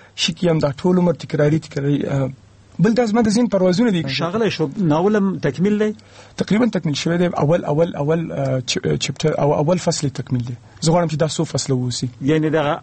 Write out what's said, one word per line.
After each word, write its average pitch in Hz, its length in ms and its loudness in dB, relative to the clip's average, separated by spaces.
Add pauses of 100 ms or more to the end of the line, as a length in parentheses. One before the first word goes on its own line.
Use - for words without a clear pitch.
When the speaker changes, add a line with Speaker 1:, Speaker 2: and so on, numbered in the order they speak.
(160)
Speaker 1:
شي - 160 -2
کې 170 180 0
هم 160 80 2
دا 151 100 0
ټول 180 300 0
عمر 175 140 4
تکراري، 151 460 0
تکراري، 143 480 -2
اه، 135 240 -2 (480)
بل 208 160 4
دا 240 100 2
زما 220 160 2
د 220 80 4
ذهن 226 180 2
پروازونه 185 440 2
دي. 170 120 0
Speaker 2:
ښاغلی 170 460 -2
شو، 156 200 -2 (100)
ناول 180 380 2
هم 196 220 0
تکمیل 185 400 0
دی؟ 214 160 0 (420)
Speaker 1:
تقریباً 220 320 2
تکمیل 170 260 -2
شوی 170 240 -2
دی. 175 80 2
اول، 160 380 0
اول، 160 320 0
اول، 160 360 -2
اه، 135 280 -2
چ-، 151 440 -2
چپټر 151 340 -2
او 143 160 2
اول 170 240 2
فصل 160 280 -2
یې 131 60 -4
تکمیل 123 360 -4
دی. 123 60 -8 (260)
زه 160 120 2
غواړم 170 200 2
چې - 20 -2
دا 156 120 0
څو 160 160 -4
فصله 135 340 -2
واوسي. 123 320 -4 (140)
Speaker 2:
یعنی 156 280 2
دغه 151 320 0